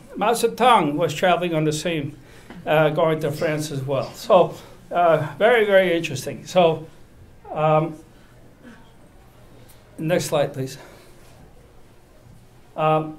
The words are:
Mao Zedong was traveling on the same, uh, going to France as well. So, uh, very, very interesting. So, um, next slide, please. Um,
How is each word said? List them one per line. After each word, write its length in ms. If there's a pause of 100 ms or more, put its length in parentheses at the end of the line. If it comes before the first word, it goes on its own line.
(160)
Mao 180
Zedong 640
was 180
traveling 400
on 100
the 100
same, 440 (480)
uh, 240
going 300
to 120
France 400
as 120
well. 300
So, 420 (360)
uh, 360 (100)
very, 280
very 300
interesting. 500
So, 420 (640)
um, 440 (2000)
next 280
slide, 280
please. 240 (2000)
Um, 420